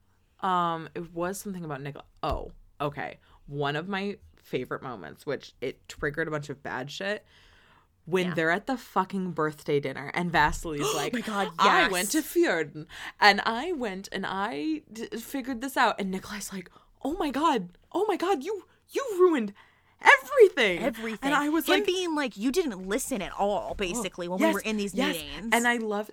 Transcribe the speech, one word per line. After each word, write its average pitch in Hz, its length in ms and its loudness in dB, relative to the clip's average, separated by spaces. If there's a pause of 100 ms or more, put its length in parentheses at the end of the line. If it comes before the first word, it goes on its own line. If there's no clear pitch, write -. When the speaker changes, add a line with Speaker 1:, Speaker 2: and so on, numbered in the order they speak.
(400)
Speaker 1:
Um, 170 540 0
it 170 200 -10
was 175 260 -4
something 180 240 -8
about 143 160 -8
Nikolai. 143 240 -12 (180)
Oh, - 300 -4 (260)
okay. 143 400 -6 (280)
One 143 280 -2
of 170 140 -6
my 202 300 -4 (180)
favorite 127 460 -6
moments, 104 420 -12
which - 380 -6
it - 260 -8
triggered 156 400 -4
a - 20 -8
bunch 147 200 -6
of 135 120 -14
bad 131 280 -6
shit, 196 340 -6 (800)
when 180 220 0
Speaker 2:
Yeah. 170 60 -4
Speaker 1:
they're 165 160 2
at 196 160 0
the 262 120 -2
fucking 190 540 -2
birthday 151 480 0
dinner 131 340 -6
and 175 180 -2
Vasily's 156 500 2
Speaker 2:
<gasps> - 20 0
Oh 427 120 0
Speaker 1:
like, - 160 -4
Speaker 2:
my 240 80 -2
God, 202 280 -2 (100)
Speaker 1:
"I - 300 6
went 190 260 0
Speaker 2:
yes. 311 100 2
Speaker 1:
to - 160 0
Fjorden 160 460 0 (340)
and 202 240 8
I 247 280 -2
went 202 400 -6
and 190 140 -4
I 254 560 -4 (100)
d-, 220 160 -10 (100)
figured 247 420 -6
this 269 160 -8
out." 233 240 2
And 190 100 -4
Nikolai's 202 420 -8
like, - 180 -10 (320)
"Oh 285 160 -4
my 311 120 -2
God, 262 380 0 (240)
oh 370 160 0
my 359 80 2
God, 339 260 0
you, 381 220 -8 (260)
you 554 140 -2 (140)
ruined 294 340 6 (480)
everything." 453 840 8
Speaker 2:
Everything. 226 400 -2
Speaker 1:
And 277 120 2
I 294 140 2
was 320 180 2
Speaker 2:
Him 330 80 2
Speaker 1:
like, 415 120 2
Speaker 2:
being 359 280 0
like, 277 220 -2
"You 247 160 0
didn't 226 340 -2
listen 220 360 -2
at 156 100 -8
all," 175 420 -2
basically, 190 540 -4
Speaker 1:
Oh, 175 40 -6
Speaker 2:
when 190 80 -2
we 311 60 6
Speaker 1:
yes, 320 80 4
Speaker 2:
were - 60 -4
in 214 160 -4
these 202 180 -4
Speaker 1:
yes. - 220 0
Speaker 2:
meetings. 156 360 -10
Speaker 1:
And 233 140 4
I 240 120 2
loved, 208 340 -4